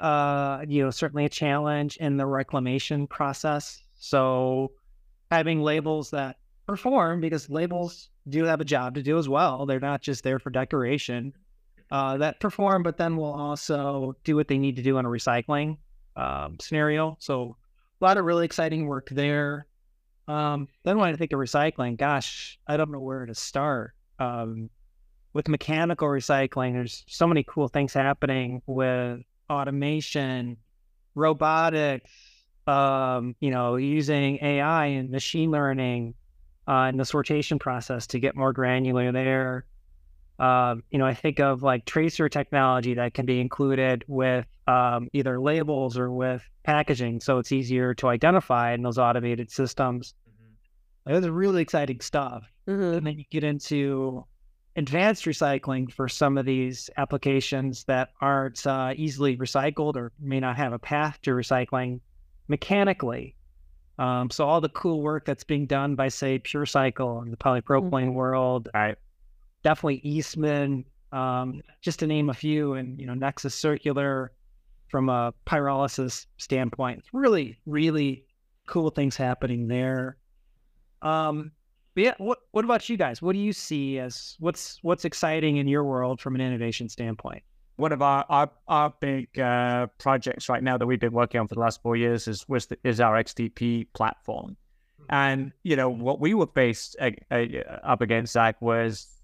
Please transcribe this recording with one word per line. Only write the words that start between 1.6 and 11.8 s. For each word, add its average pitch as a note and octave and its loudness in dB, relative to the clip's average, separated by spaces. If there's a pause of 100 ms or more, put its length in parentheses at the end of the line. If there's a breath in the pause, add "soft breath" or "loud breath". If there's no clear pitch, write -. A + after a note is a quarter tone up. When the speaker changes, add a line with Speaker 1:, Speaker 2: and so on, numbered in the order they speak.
Speaker 1:
in C#3+ 0
the C3+ 0
reclamation C3+ -2
process. D3 -4 (140)
So C3 0 (580)
having D#3+ 2
labels D3+ 0
that C3+ -6 (280)
perform, F#3+ 2
because D#3+ -2
labels F3 -4 (200)
do D3+ 2
have D#3+ 2
a D3+ -4
job B2+ 0
to C#3+ -6
do D3 2
as D3 0
well. C#3 2
They're C3 0
not C#3 -4
just C3+ -6
there C3 0
for C3+ -10
decoration, B2+ -2 (580)